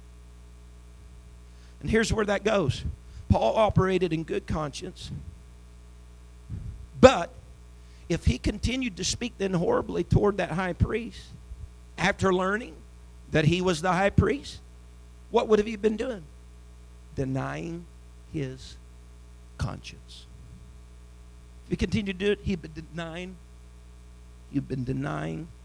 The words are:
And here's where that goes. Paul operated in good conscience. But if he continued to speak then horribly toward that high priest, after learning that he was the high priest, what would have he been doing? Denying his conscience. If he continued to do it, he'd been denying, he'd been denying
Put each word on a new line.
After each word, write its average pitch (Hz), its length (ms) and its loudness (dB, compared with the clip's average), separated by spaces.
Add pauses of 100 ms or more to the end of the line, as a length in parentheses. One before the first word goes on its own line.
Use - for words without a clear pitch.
(1800)
And 147 100 -6
here's 220 200 4
where 208 140 2
that 196 180 0
goes. 202 400 2 (460)
Paul 196 280 4
operated 185 540 4
in 160 120 -2
good 202 240 -4
conscience. 175 640 -6 (1900)
But 214 300 10 (800)
if 165 160 0
he 240 140 2
continued 233 580 -2
to 185 60 -4
speak - 340 -4
then 190 160 0
horribly 180 500 0
toward 202 340 4
that 175 120 0
high 180 240 -2
priest, - 460 -2 (760)
after 190 380 2
learning 185 400 0 (560)
that 156 160 4
he 175 160 6
was 175 220 2
the 180 100 2
high 190 160 4
priest, - 520 0 (680)
what 233 180 2
would 214 120 6
have 208 80 0
he 226 80 -6
been 214 220 0
doing? 226 260 -6 (920)
Denying 139 720 -4 (460)
his 131 440 -8 (840)
conscience. - 680 -8 (1400)
If - 60 -6
he 180 40 -2
continued 196 440 -2
to 196 60 0
do 208 60 4
it, 202 120 0
he'd 180 180 -2
been 156 120 -14
denying, 165 640 -10 (1160)
he'd 135 160 -2
been 131 160 -4
denying 151 640 -4 (180)